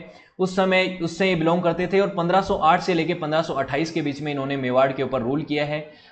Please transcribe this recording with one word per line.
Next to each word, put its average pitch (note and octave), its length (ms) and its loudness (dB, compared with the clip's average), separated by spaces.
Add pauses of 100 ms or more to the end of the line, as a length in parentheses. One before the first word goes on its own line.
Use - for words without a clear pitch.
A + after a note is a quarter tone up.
(400)
उस F#3 160 -2
समय F#3 460 2
उससे E3+ 280 0
ये F#3 60 2
बिलोंग E3 260 2
करते F3 260 0
थे F#3+ 120 2
और G3 80 2
पन्द्रह F#3 340 2
सौ G3 140 -2
आठ E3 260 4
से F3+ 120 0
लेके E3 200 0
पन्द्रह D#3+ 280 0
सौ E3 120 -6
अट्ठाईस C#3 380 -2
के E3 100 -4
बीच C#3+ 200 -6
में D3+ 100 -6
इन्होंने C#3 260 -4
मेवाड़ C3 340 2
के C3+ 120 -4
ऊपर C3 180 -2
रूल C3+ 200 0
किया D3 240 -2
है। D3+ 260 -6 (200)